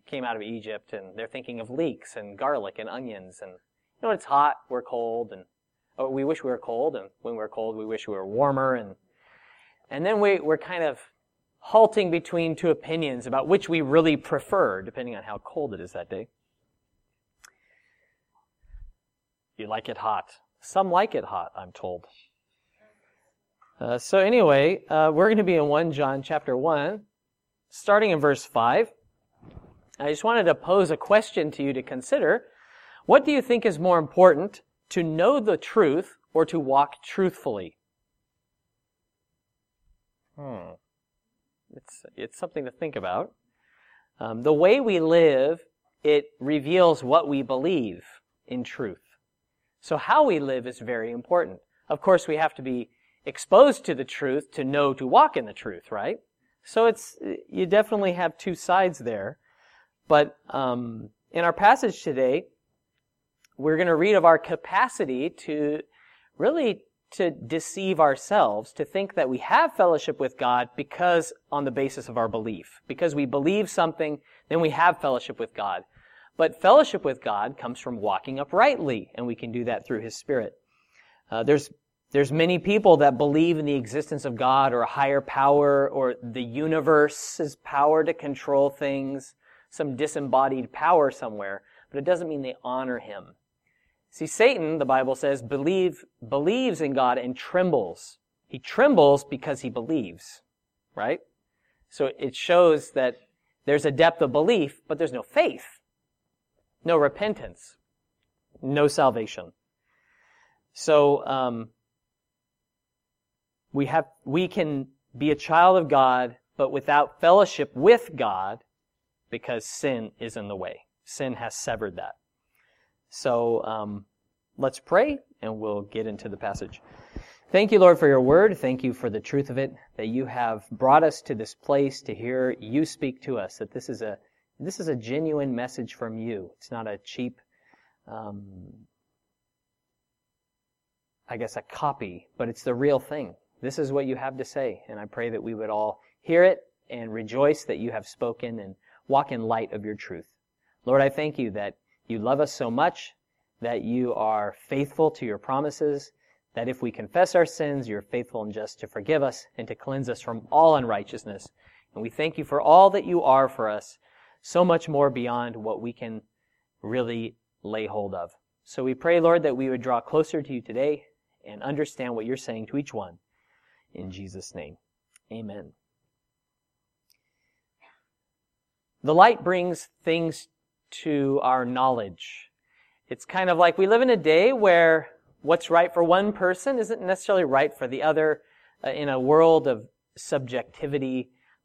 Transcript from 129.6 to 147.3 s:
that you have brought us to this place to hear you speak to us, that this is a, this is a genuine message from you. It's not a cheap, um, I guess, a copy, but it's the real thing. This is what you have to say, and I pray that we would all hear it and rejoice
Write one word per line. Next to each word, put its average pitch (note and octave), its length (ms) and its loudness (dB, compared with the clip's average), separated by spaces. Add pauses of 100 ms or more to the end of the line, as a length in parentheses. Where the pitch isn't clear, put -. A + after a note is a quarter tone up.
that A2 120 -8
you B2+ 180 -4
have A2+ 420 -6
brought C3 340 4
us D3 200 0
to C#3+ 100 -8
this A2 220 -10
place C#3 480 -2
to A2 100 -10
hear B2+ 460 -4
you B2+ 260 -2
speak C3+ 380 -8
to B2 160 -6
us, F#2 180 -10
that G#2+ 140 -12
this - 180 -12
is A2+ 140 -10
a, G#2 160 -10 (400)
this E3+ 200 -12
is E3 100 -8
a C#3 60 -2
genuine C#3 600 -4
message B2 400 -10
from A2+ 240 -10
you. G#2+ 400 -10
It's - 100 -20
not A2+ 180 -10
a G2+ 120 -10
cheap, - 420 -12 (680)
um, G#2 360 -14 (2750)
I A#2+ 100 -12
guess, A#2 200 -10
a G#2+ 60 -12
copy, A2 640 -8 (100)
but A#2+ 100 -6
it's A#2 140 -12
the B2 140 -4
real C#3 240 2
thing. C3+ 340 -12 (260)
This C3+ 200 -8
is C#3 120 -4
what C#3 140 -2
you C3 120 -6
have C3 200 -10
to C3 80 -8
say, B2+ 420 -8
and G#2+ 120 -16
I G#2+ 60 -14
pray A#2 260 -8
that A2+ 100 -8
we A2+ 140 -8
would G#2+ 160 -8
all G#2+ 280 -4 (220)
hear E3+ 220 4
it F#3 160 4 (320)
and A#2 200 -12
rejoice B2 540 0